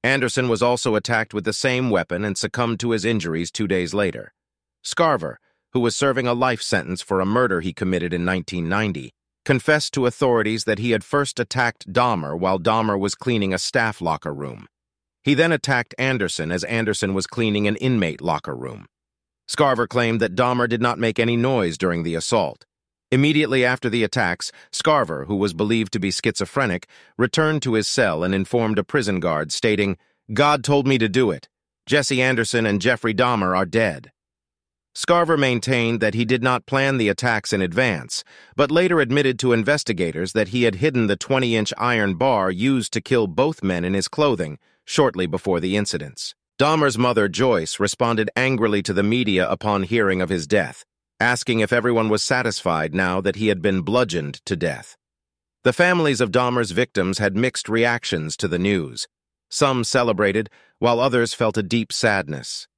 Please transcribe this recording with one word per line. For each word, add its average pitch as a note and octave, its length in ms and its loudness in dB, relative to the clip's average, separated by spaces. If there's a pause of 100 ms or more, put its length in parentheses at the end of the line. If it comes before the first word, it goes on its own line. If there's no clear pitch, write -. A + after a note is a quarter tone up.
Anderson B2+ 460 2
was A2+ 140 2
also A#2+ 320 2
attacked A2 400 -2
with G#2 80 -4
the A2 100 -2
same B2+ 380 0
weapon F2+ 340 0
and G2 140 -4
succumbed A#2 400 -2
to A#2+ 100 -2
his G#2+ 160 0
injuries E2+ 460 -2
two G#2 160 -4
days F2+ 260 -2
later. F#2 400 -2 (500)
Scarver, A2+ 520 0 (380)
who B2 60 2
was A#2 160 0
serving C3+ 300 0
a B2 80 0
life B2 300 0
sentence F2 400 -4
for F#2+ 180 -2
a F#2 40 0
murder G#2 360 0
he F2 100 -4
committed F2+ 440 -2
in F2 100 -2
nineteen F2+ 420 -4
ninety, F2+ 460 -4 (320)
confessed D3 480 0
to C3 120 0
authorities A2+ 600 0
that G#2+ 120 0
he A#2 140 -2
had G#2+ 120 0
first C#3+ 360 -2
attacked A#2 520 -2
Dahmer F2+ 460 0
while F#2 220 0
Dahmer G#2+ 400 0
was G2+ 160 -2
cleaning G#2 360 -2
a F#2 60 -2
staff A2+ 420 -2
locker D#2+ 340 -4
room. C2 340 -12 (560)
He C#3+ 100 4
then E3 180 4
attacked C3+ 460 -2
Anderson G2+ 540 -2
as F2+ 140 -2
Anderson G#2+ 500 -2
was F#2+ 100 -2
cleaning G#2 420 0
an G#2 100 0
inmate G#2+ 440 0
locker D2+ 340 -4
room. A#1+ 300 -12 (640)
Scarver B2+ 380 2
claimed A#2 320 0
that G2+ 160 0
Dahmer B2 340 2
did A2+ 140 0
not A#2+ 160 0
make A2+ 180 0
any A#2+ 180 2
noise A#2 440 0
during E2+ 240 0
the E2 100 -4
assault. E2 520 -2 (460)
Immediately C3+ 540 2
after B2+ 240 0
the A2+ 140 0
attacks, G2 480 -2 (200)
Scarver, E2 540 0
who G2+ 100 -4
was F#2+ 200 0
believed G#2+ 380 0
to G#2+ 60 -2
be F#2 120 -2
schizophrenic, G#2 760 -2 (300)
returned D#3 460 2
to B2 100 -2
his G#2+ 140 2
cell F2 360 0
and F#2+ 120 0
informed A2 420 0
a G2+ 60 0
prison G2+ 360 -2
guard, D#2+ 320 -2
stating, G2+ 460 0 (340)
"God C#3+ 320 2
told C#3+ 220 2
me C3+ 140 4
to A2 100 2
do A2+ 220 2
it. C#2 180 -8 (380)
Jesse C3+ 340 2
Anderson A#2 460 2
and G2+ 140 0
Jeffrey A2+ 340 0
Dahmer G2+ 420 2
are F#2+ 80 2
dead." F2+ 460 -2 (840)
Scarver E3 420 2
maintained A#2+ 640 0
that G#2+ 140 0
he A#2 100 0
did A#2+ 180 0
not B2+ 220 0
plan C3+ 320 0
the A2 120 2
attacks A2 440 0
in G2 80 0
advance, F2+ 600 -2 (320)
but C#3+ 160 2
later F3 280 4
admitted C3 400 2
to B2+ 140 2
investigators F#2 800 0
that G#2+ 160 2
he A#2+ 140 0
had G#2+ 120 2
hidden B2 320 2
the G2 80 2
twenty-inch A#2 640 0
iron A2 380 0
bar G2+ 360 2
used A#2 400 0
to A2+ 80 -4
kill A#2 280 2
both C3 360 -2
men F2+ 220 0
in F#2 80 -2
his F#2+ 140 -2
clothing, F2+ 500 -2 (260)
shortly A2+ 440 0
before E2+ 320 -2
the F#2 180 0
incidents. D2 560 -6 (240)
Dahmer's C#3+ 400 2
mother, A#2 320 2
Joyce, F#2+ 500 0
responded A2 560 0
angrily A2+ 460 2
to G2+ 100 -4
the F#2+ 120 2
media G#2 460 0
upon G2+ 340 -2
hearing F#2+ 380 0
of E2+ 80 -2
his E2 180 -4
death, F2 360 -2 (360)
asking A#2+ 400 0
if G#2 120 2
everyone A2+ 380 2
was G#2+ 140 2
satisfied F2+ 720 -2
now F#2 280 0
that F#2 160 -2
he G#2+ 100 0
had G2 140 0
been F#2+ 200 0
bludgeoned E2+ 640 -2
to G2 100 -4
death. D2+ 420 -6 (680)
The B2 80 4
families E3 480 2
of A2+ 120 0
Dahmer's B2 400 2
victims F#2+ 480 0
had G2+ 180 0
mixed B2 320 -2
reactions A2+ 680 0
to G2 120 -2
the F2 100 -2
news. F2+ 480 -2 (420)
Some C3 340 0
celebrated, G#2+ 680 2 (300)
while A#2 200 2
others A#2+ 360 2
felt A2 220 0
a G#2+ 60 0
deep A2+ 300 -2
sadness. D#2 720 -2 (120)